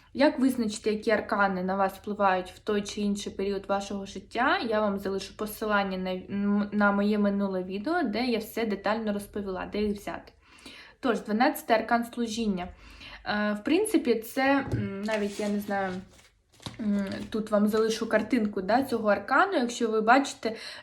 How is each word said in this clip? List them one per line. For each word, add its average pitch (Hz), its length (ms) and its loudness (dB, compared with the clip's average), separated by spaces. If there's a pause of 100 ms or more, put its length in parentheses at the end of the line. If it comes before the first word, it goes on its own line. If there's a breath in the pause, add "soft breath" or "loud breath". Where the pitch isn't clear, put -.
(140 soft breath)
Як 294 240 4
визначити, 240 520 0
які 208 200 -2
аркани 202 520 2
на 190 140 0
вас 190 160 2
впливають 196 580 0
в - 80 -20
той 208 240 0
чи 208 180 -8
інший 202 320 -2
період 196 360 -4
вашого 196 380 -4
життя, 247 520 0 (100)
я 214 120 2
вам 202 180 0
залишу 190 380 -6
посилання 208 640 -2
на, 185 140 -4
м, 202 600 -2
на 202 200 4
моє 208 260 2
минуле 202 440 0
відео, 208 400 -2
де 220 220 -2
я 233 140 0
все 220 280 -4
детально 208 460 -2
розповіла, 196 600 -6
де 208 100 -2
їх 202 140 0
взяти. - 360 -12 (680 loud breath)
Тож, 220 200 0
дванадцятий 233 560 2
аркан 233 280 0
служіння. 214 640 -4 (560 loud breath)
Е, 208 360 0
в - 40 -16
принципі, 330 500 2
це, 269 580 0
м, 196 300 -4
навіть, 208 380 -2
я 208 80 -2
не 202 120 0
знаю, 196 320 -2 (880)
м, 202 260 0 (240)
тут 214 200 -4
вам 208 180 6
залишу 220 400 2
картинку, 214 540 2
да, 220 200 4
цього 220 260 0
аркану. 277 440 4
Якщо 240 360 0
ви 220 120 2
бачите, 233 560 4 (260 loud breath)